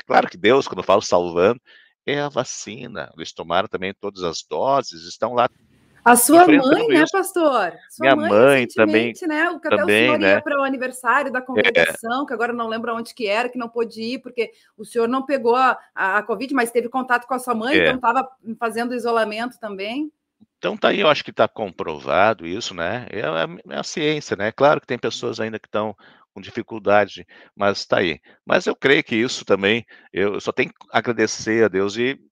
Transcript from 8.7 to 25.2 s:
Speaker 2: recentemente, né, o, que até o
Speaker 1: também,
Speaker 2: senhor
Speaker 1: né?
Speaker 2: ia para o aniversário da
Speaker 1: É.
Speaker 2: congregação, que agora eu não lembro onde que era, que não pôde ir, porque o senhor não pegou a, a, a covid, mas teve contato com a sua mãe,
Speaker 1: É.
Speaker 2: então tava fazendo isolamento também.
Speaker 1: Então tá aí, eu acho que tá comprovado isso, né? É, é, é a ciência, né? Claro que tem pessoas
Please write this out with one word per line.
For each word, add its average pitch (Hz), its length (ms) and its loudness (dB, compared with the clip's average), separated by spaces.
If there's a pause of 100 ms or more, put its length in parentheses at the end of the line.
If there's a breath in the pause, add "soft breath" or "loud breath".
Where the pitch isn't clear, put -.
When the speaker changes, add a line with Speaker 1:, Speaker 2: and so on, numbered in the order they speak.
Speaker 2:
recentemente, 359 180 -10
né, 311 240 0
o, 320 80 -8
que - 100 -8
até 302 80 2
o - 20 4
Speaker 1:
também, 311 260 4
Speaker 2:
senhor 311 140 4
Speaker 1:
né? 294 160 4
Speaker 2:
ia 302 80 2
para 285 180 -2
o - 20 0
aniversário 254 680 -2
da 247 60 -2
Speaker 1:
É. 262 40 -6
Speaker 2:
congregação, 226 840 0
que 269 80 -8
agora 233 180 -4
eu 240 40 -6
não 233 120 -6
lembro 226 260 -6
onde 233 200 -10
que 233 120 -8
era, 220 220 -2
que 247 80 -14
não 233 140 -8
pôde 220 320 -6
ir, 240 160 -6
porque 240 340 -8 (240 soft breath)
o 214 80 -16
senhor 233 240 -2
não 262 160 -2
pegou 247 320 0
a, 254 220 2 (160 loud breath)
a, 190 240 0
a 208 40 0
covid, 226 300 -6
mas 240 180 0
teve 240 200 -2
contato 247 360 -2
com 269 80 -4
a 254 40 -2
sua 254 160 -2
mãe, 233 200 -2
Speaker 1:
É. 185 140 4
Speaker 2:
então - 100 0
tava 254 300 0 (300)
fazendo 233 360 -4
isolamento 226 640 -4
também. 220 540 -10 (460)
Speaker 1:
Então - 180 -4
tá - 120 2
aí, - 120 0
eu - 80 2
acho - 160 0
que - 80 -14
tá 110 160 2
comprovado 87 960 -2
isso, 101 280 -8
né? 95 360 -6
É, 104 100 -10
é, 160 540 -6
é 143 40 -8
a 139 40 -4
ciência, 151 540 -4
né? 104 160 -4
Claro 147 280 4
que - 60 -14
tem 123 120 -6
pessoas 113 420 -6